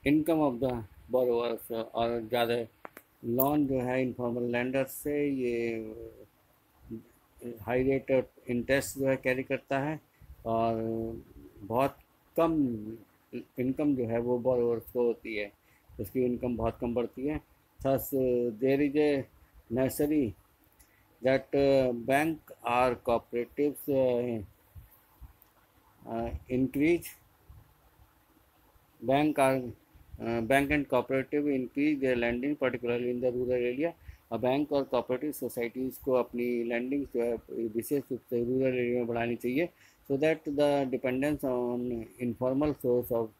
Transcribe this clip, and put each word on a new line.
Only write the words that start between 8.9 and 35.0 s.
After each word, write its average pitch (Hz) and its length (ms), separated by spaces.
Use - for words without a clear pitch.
जो 135 100
है 135 80
कैरी 131 260
करता 135 360
है, 151 220
और 113 280
बहुत 117 360
कम 165 160
इनकम 135 360
जो 123 80
है 113 140
वो 120 200
बोरोवर्स 120 540
को 120 140
होती 113 300
है, 101 160
उसकी 127 240
इनकम 123 320
बहुत 113 240
कम 120 140
बढ़ती 123 320
है। 151 280
Thus, 135 160
there 135 180
is 143 160
a 147 260
necessary 135 580
that, 131 280
uh, 135 380
bank 151 440
or 123 260
cooperatives, 120 840
uh, 123 520
uh, 117 180
increase 143 580
बैंक 143 360
are, 135 200
uh, 117 180
bank 135 300
and 147 180
cooperative 135 580
increase 139 540
their 127 160
lending, 120 400
particularly 120 540
in 123 100
the 127 120
rural 123 200
area। 127 400
अब 113 80
बैंक 139 320
और 139 120
कोऑपरेटिव 127 480